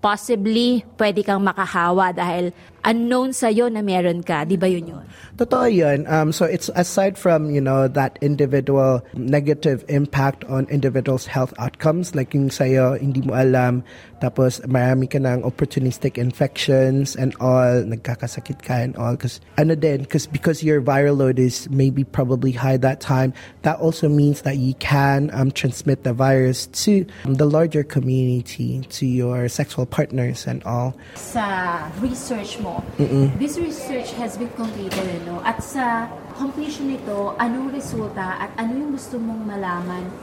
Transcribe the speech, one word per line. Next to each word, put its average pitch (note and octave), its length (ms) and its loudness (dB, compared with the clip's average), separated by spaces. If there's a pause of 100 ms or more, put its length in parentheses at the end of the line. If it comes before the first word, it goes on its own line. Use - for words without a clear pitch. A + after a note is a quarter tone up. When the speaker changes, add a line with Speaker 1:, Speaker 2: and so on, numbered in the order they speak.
Speaker 1:
Possibly, A3 880 0
pwede G#3 240 0
kang G3 240 0
makahawa F3+ 720 2
dahil F3 400 -2 (320)
unknown B3 480 0
sa'yo A#3 320 2
na G#3+ 160 -2
meron F3 400 0
ka. D#3 240 -2
Di F#3 80 2
ba F#3+ 160 2
yun E3+ 240 -4
yun? F2 80 -14 (320)
Speaker 2:
Totoo B3 320 2
yun. D3+ 400 4
Um, D#3 240 4
so E3 160 0
it's E3 320 -4
aside F#3+ 400 0
from, D#3 320 2
you C#3+ 80 2
know, C3+ 320 2
that C3+ 320 -2
individual C#3 880 2
negative C#3+ 800 0
impact C#3+ 560 0
on C3+ 240 0
individuals' C3 560 0
health B2+ 320 -2
outcomes, D#3+ 560 -2
like - 160 -2
yung C#3 160 2
sa'yo, C3 480 2
hindi C3+ 240 -2
mo C3 160 2
alam, B2+ 480 4 (400)
tapos B2+ 400 0
marami B2+ 480 2
ka C#3+ 80 0
ng B2+ 240 0
opportunistic C3 720 -2
infections C3 1040 2
and C3 240 -2
all, B2+ 400 4
nagkakasakit A2+ 800 -8
ka B2+ 160 -2
and B2+ 160 -4
all. A#2+ 240 -2
'Cause - 240 -6 (160)
ano D#3+ 160 4
din, C#3+ 320 0
'cause, - 160 0
because D3+ 400 -2
your D3+ 160 4
viral C#3 400 4
load B2+ 180 4
is B2+ 300 2
maybe C3+ 400 2
probably B2+ 480 0
high C3 240 2
that C3 240 2
time, C3 320 2 (320)
that D#3 160 2
also D#3+ 240 2
means D3 400 4
that C#3 100 -2
you C3 220 0
can, C#3 560 2
um, C3 160 2
transmit - 560 -2
the A#2+ 80 0
virus C3 560 2
to, G3+ 320 2 (240)
um, C3+ 80 2
the D3 100 4
larger D#3 380 2
community, B2+ 1040 -2
to - 160 -6
your B2 480 0
sexual - 320 -4 (140)
partners B2+ 480 -2
and B2 240 -6
all. B2 240 -2 (240)
Speaker 1:
Sa F3+ 720 -4 (160)
research A#3+ 560 -6
mo, E3+ 240 -8 (160)
Speaker 2:
Mm-mm. C3+ 400 2
Speaker 1:
this D4 160 -4
research D4+ 640 -6
has A3 160 -8
been A#3 160 -8
completed, F#3+ 720 -6
ano? F3 160 -8
At A3+ 240 -4
sa A#3 400 -4 (320)
completion C4+ 560 -6
nito, G3+ 480 -6
anong C4 320 -4
resulta G#3 720 -8
at G3+ 160 -14
ano A#3 160 -4
yung D4 160 -4
gusto B3+ 240 -10
mong A3+ 320 -6
malaman F3+ 560 -6 (180)